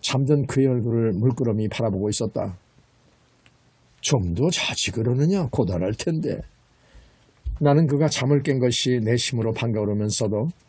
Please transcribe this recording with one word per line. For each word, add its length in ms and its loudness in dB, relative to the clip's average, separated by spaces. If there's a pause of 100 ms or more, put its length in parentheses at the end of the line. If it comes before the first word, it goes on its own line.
잠든 440 2
그의 200 2
얼굴을 460 2
물끄러미 560 0
바라보고 420 -2
있었다. 480 -4 (1400)
"좀 320 0
더 160 2
자지 420 -4
그러느냐, 580 0
고단할 440 -2
텐데." 440 -4 (1200)
나는 260 4
그가 220 2
잠을 340 2
깬 160 0
것이 440 2
내심으로 500 0
반가우면서도 960 -2 (200)